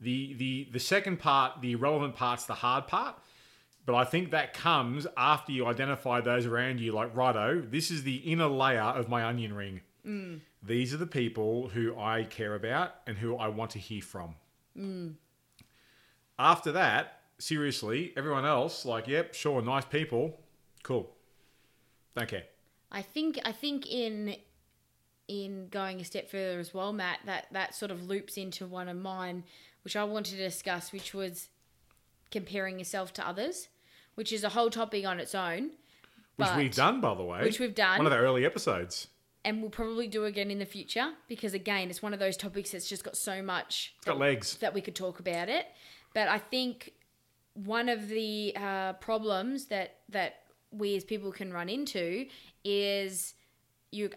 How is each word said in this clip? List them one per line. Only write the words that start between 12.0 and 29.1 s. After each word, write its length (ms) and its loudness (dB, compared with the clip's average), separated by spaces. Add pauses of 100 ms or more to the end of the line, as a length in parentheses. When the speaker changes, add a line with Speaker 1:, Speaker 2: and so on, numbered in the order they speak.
Speaker 1:
care 320 -4
about 380 -2 (140)
and 100 -6
who 180 -2
I 120 -2
want 240 -2
to 80 -10
hear 220 -8
from. 340 -10 (420)
Speaker 2:
Mm. 360 -8 (1200)
Speaker 1:
After 360 6
that, 460 4 (180)
seriously, 800 -2
everyone 300 0
else, 400 2
like, 220 -2
yep, 260 0
sure, 280 2
nice 240 2
people, 540 0 (440)
cool. 260 0 (1080)
Don't 120 -4
care. 160 -6 (480)
Speaker 2:
I 100 -8
think, 440 -2
I 60 -4
think 400 -6
in, 440 -4 (920)
in 420 -8
going 300 -4
a 60 -8
step 240 -8
further 300 -2
as 140 -8
well, 200 -2
Matt, 320 -2
that, 260 -4
that 240 -2
sort 160 -6
of 160 -8
loops 300 -6
into 300 -8
one 200 -8
of 100 -6
mine, 460 -6 (400)